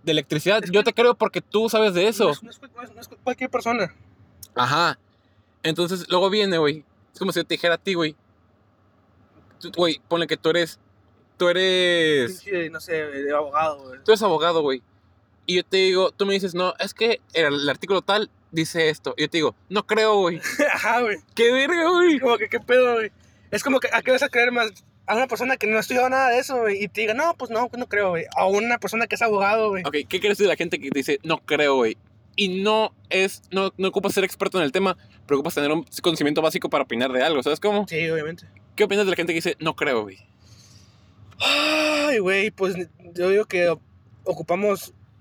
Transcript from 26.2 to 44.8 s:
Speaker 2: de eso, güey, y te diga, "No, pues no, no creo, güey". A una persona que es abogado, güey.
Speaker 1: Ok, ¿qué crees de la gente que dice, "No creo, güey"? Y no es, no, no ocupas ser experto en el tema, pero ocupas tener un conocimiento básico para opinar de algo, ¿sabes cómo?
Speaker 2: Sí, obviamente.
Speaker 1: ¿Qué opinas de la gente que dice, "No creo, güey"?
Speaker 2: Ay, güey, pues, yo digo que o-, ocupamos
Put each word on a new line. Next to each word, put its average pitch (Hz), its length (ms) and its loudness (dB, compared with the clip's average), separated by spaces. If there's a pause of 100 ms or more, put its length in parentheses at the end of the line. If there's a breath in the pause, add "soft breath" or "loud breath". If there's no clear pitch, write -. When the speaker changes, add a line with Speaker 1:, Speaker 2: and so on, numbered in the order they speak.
Speaker 2:
de 247 80 2
eso, 262 220 -2
güey, 208 240 -2
y - 40 -6
te 208 120 -8
diga, 220 140 -2
"No, 330 220 0
pues 247 140 -10
no, 233 260 -2
no 247 120 -8
creo, 208 220 0
güey". 165 140 -4 (120)
A 180 100 2
una 226 320 0
persona 220 300 -4
que 208 80 -6
es 226 60 -4
abogado, 214 480 2
güey. 185 140 -4
Speaker 1:
Ok, 143 120 -4 (120)
¿qué 185 120 -4
crees 208 180 2
de 202 80 4
la 165 80 4
gente 170 240 -4
que 139 160 -8
dice, 139 300 0
"No 160 140 0
creo, 147 360 2
güey"? 117 220 2 (400)
Y 190 260 -2
no 214 320 2 (160)
es, 190 400 -2
no, 190 260 -2
no 190 120 0
ocupas 190 260 -2
ser 196 100 2
experto 185 340 -2
en 165 60 2
el 139 80 0
tema, 185 240 0 (300 soft breath)
pero 143 140 2
ocupas 160 160 -4
tener 147 160 0
un 165 120 -2 (180)
conocimiento 151 380 0
básico 156 300 -2
para 135 140 0
opinar 123 280 -2
de 127 100 2
algo, 147 200 0
¿sabes 151 160 -2
cómo? 202 300 0
Speaker 2:
Sí, 165 220 -4
obviamente. 160 360 -8 (300)
Speaker 1:
¿Qué 208 80 2
opinas 202 220 0
de 185 40 0
la 175 60 0
gente 170 160 -2
que 165 60 0
dice, 165 200 -4
"No 156 160 -4
creo, 131 280 -2
güey"? 95 160 -12 (1200 soft breath)
Speaker 2:
Ay, 302 800 0
güey, 196 320 0
pues, 190 260 -4 (380)
yo 180 160 0
digo 208 160 2
que 175 220 0
o-, 160 120 -2 (440)
ocupamos 185 680 -2 (280)